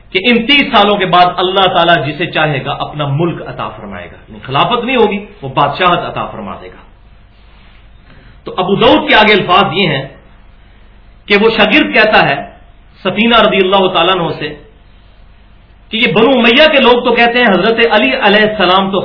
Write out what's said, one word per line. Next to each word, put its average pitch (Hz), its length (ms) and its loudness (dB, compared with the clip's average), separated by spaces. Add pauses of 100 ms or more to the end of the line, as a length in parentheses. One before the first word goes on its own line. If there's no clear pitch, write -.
(100)
کہ 185 80 -2 (100)
ان 240 80 4 (100)
تیس 285 180 2 (100)
سالوں 208 240 2
کے 185 80 -2
بعد 180 220 4 (140)
اللہ 185 320 0
تعالیٰ 170 220 2 (100)
جسے 151 260 -6
چاہے 151 320 -2
گا 139 80 -6 (120)
اپنا 147 280 -8
ملک 160 260 -2 (100)
عطا 117 280 -10
فرمائے 92 300 -14
گا، 87 120 -20 (100)
یعنی - 180 -20
خلافت 175 380 -2
نہیں 262 120 -2
ہوگی، 202 220 2 (240)
وہ 139 140 -10
بادشاہت 170 440 0 (100)
عطا 113 220 -8
فرما 101 280 -12
دے 92 80 -18
گا۔ - 140 -20 (1600)
تو - 120 -12
ابو 190 260 -2
داؤد 285 260 -2
کے 254 80 0
آگے 214 160 4
الفاظ 190 340 2 (140)
یہ 190 80 0
ہیں 135 180 -4 (1200)
کہ 208 140 2
وہ 226 140 6
شاگرد 220 380 2
کہتا 214 340 2
ہے 139 80 -2 (680)
سفینہ 226 340 0 (100)
رضی 190 180 0
اللہ 190 180 2 (120)
تعالیٰ 175 220 0
عنہ 165 120 -4 (100)
سے 151 100 -8 (1400)
کہ 220 60 -4
یہ - 180 0
بنو 233 240 4
امیہ 233 340 4
کے 277 100 2
لوگ 240 220 4
تو 240 100 0
کہتے 233 240 2
ہیں 240 120 2
حضرت 208 280 0 (180)
علی 254 140 0 (180)
علیہ 208 180 2
السلام 190 440 0
تو 190 140 -2